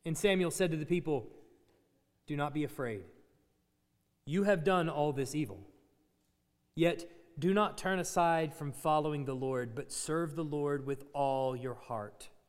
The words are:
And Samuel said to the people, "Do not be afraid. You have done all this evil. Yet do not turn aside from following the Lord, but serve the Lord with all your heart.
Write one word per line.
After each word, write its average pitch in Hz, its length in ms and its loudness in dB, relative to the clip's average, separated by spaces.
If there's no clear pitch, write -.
And 160 100 0
Samuel 185 340 4
said 180 200 2
to 160 80 0
the 151 80 -2
people, 147 420 0
"Do 151 100 -4
not 143 180 -2
be 151 100 0
afraid. 117 400 -6
You 175 200 0
have 196 200 4
done 180 240 4
all 147 240 2
this 135 220 -2
evil. 101 320 -4
Yet 165 360 0
do 170 140 2
not 208 240 2
turn 190 220 -2
aside 165 560 2
from 143 180 -6
following 151 520 2
the 135 100 -2
Lord, 127 400 -2
but 135 160 -8
serve 160 460 -2
the 165 80 -2
Lord 143 420 -2
with 139 260 -4
all 135 440 0
your 123 180 -6
heart. 107 560 -8